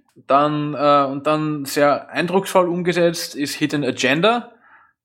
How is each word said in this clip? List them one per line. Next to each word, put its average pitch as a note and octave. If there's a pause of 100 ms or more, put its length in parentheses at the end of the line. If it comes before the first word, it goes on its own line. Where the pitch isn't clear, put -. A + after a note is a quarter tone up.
(260)
Dann, D3
äh, C#3+
und C#3
dann D3+
sehr C#3+
eindrucksvoll F3
umgesetzt E3+
ist C#3
Hidden D3
Agenda. E3 (540)